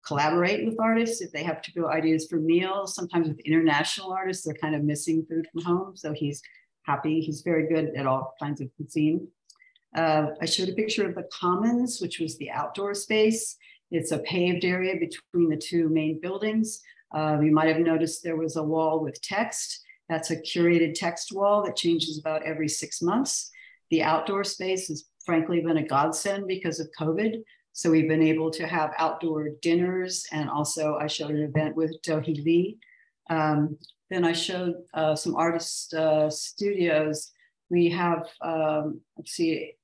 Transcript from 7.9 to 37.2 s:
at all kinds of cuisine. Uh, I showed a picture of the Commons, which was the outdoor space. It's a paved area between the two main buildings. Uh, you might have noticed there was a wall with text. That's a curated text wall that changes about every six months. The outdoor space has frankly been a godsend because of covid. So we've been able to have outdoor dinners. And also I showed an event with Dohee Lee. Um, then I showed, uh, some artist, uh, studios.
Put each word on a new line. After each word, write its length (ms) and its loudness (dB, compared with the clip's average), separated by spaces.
at 120 -2
all 340 0
kinds 180 -6
of 160 -8
cuisine. 520 0
Uh, 340 2
I 40 -2
showed 240 0
a 40 -6
picture 340 0
of 60 -4
the 180 -10
Commons, 720 0
which 180 -6
was 180 -4
the 120 -10
outdoor 460 -4
space. 600 2
It's 220 -2
a 80 0
paved 460 0
area 340 0
between 500 0
the 80 2
two 300 0
main 320 0
buildings. 640 -2
Uh, 260 2
you 100 6
might 220 6
have 60 2
noticed 420 2
there 140 -4
was 220 -2
a 60 -2
wall 380 2
with 200 -6
text. 600 -4
That's 200 -2
a 120 -2
curated 520 4
text 400 -6
wall 300 4
that 140 -4
changes 420 0
about 240 -4
every 240 -4
six 340 -6
months. 480 0
The 140 2
outdoor 400 2
space 460 -4
has 160 -8
frankly 360 2
been 160 2
a 100 0
godsend 600 0
because 340 -4
of 80 -8
covid. 420 0
So 180 0
we've 200 6
been 140 4
able 280 2
to 160 -6
have 300 0
outdoor 540 -2
dinners. 720 0
And 160 -2
also 500 -2
I 80 -2
showed 240 -4
an 120 0
event 340 0
with 240 0
Dohee 420 -2
Lee. 340 2
Um, 480 2
then 160 0
I 80 4
showed, 400 -2
uh, 220 2
some 200 -4
artist, 580 -2
uh, 360 4
studios. 1000 0